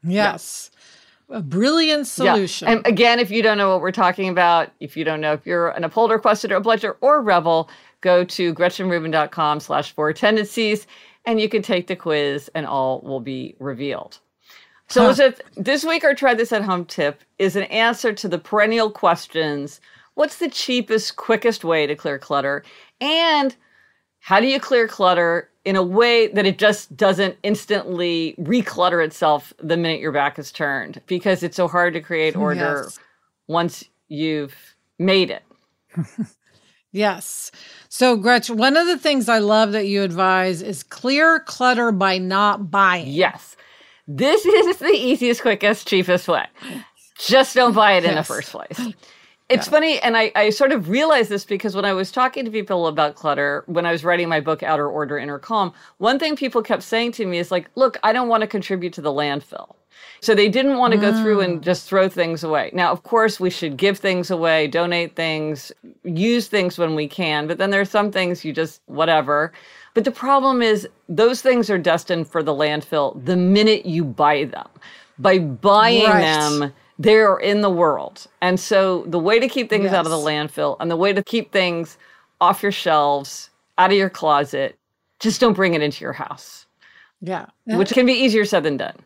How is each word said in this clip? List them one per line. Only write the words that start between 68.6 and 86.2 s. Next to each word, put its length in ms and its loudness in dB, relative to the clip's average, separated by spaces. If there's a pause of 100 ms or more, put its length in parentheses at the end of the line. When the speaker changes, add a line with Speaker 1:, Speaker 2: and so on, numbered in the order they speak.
Speaker 2:
whatever. 640 0 (420)
But 100 2
the 60 0
problem 500 0
is 280 0 (200)
those 320 2
things 300 2
are 80 2
destined 500 -2
for 140 -4
the 100 -2
landfill 720 -2
the 120 0
minute 500 4
you 180 -2
buy 400 0
them. 220 -12 (520)
By 200 4
buying 680 4
Speaker 1:
Right. 160 6
Speaker 2:
them, 520 0 (260)
they're 380 6
in 240 0
the 100 2
world. 560 0 (140)
And 180 2
so 480 2
the 140 -2
way 180 4
to 100 2
keep 220 -4
things 220 0
out 120 2
of 60 -2
the 80 0
Speaker 1:
Yes. 80 -2
Speaker 2:
landfill 540 -4
and 100 -2
the 60 -2
way 160 2
to 100 0
keep 300 -4
things 440 -2 (440)
off 200 4
your 120 -2
shelves, 800 -2 (280)
out 140 4
of 40 4
your 140 2
closet, 680 -2 (440)
just 200 -2
don't 140 4
bring 200 2
it 80 0
into 200 -4
your 120 -8
house. 520 -14 (540)